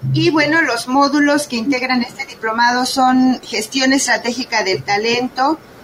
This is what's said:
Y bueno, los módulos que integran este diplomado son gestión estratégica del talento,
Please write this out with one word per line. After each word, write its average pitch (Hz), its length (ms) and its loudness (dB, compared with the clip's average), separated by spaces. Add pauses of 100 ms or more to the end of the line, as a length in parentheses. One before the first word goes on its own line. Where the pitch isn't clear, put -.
(140)
Y 320 160 2
bueno, 302 320 2
los 240 260 -4
módulos 285 600 2
que 247 100 -4
integran 254 440 0
este - 240 -8
diplomado 240 600 0
son 254 580 2
gestión 262 480 -2
estratégica 233 720 -2
del 185 180 -2
talento, 247 800 -2 (240)